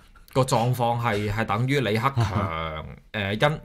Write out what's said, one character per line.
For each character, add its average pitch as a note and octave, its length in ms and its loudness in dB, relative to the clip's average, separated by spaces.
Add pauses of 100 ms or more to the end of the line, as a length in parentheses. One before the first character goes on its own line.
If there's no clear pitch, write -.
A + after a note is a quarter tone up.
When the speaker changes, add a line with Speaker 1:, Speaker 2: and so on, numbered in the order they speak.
(340)
Speaker 1:
個 C3 80 2
狀 B2 320 2
況 A#2+ 240 0
係， G#2+ 320 0
係 A2 140 -2
等 A2 240 0
於 C#3+ 120 2
李 G#2+ 180 2
克 B2+ 180 0
強， E2 720 -2
Speaker 2:
<laughs> - 240 -18
Speaker 1:
誒， G2+ 220 -4
因， D3+ 300 2